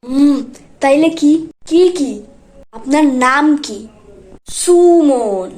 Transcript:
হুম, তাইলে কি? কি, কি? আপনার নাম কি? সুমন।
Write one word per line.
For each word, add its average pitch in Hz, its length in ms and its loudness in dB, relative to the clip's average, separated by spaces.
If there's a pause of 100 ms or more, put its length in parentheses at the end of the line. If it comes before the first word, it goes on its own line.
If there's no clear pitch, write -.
হুম, 277 360 0 (360)
তাইলে 294 300 2
কি? 320 380 0 (200)
কি, 349 220 2
কি? 254 320 -6 (500)
আপনার 269 340 -2
নাম 277 520 0
কি? 220 300 -12 (640)
সুমন। 277 1080 2